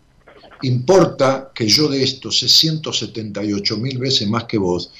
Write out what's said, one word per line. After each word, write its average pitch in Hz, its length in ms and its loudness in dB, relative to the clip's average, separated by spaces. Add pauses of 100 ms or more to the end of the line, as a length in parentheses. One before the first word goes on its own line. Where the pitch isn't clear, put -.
(640)
Importa 135 920 2
que 117 120 -2
yo 143 220 2
de 135 140 0
esto 120 280 -4
sé 120 180 0
ciento 156 440 0
setenta 104 500 -6
y 104 100 -2
ocho 101 260 -2
mil 127 200 -6
veces 120 300 -2
más 113 160 -2
que 113 140 -2
vos, 90 420 -2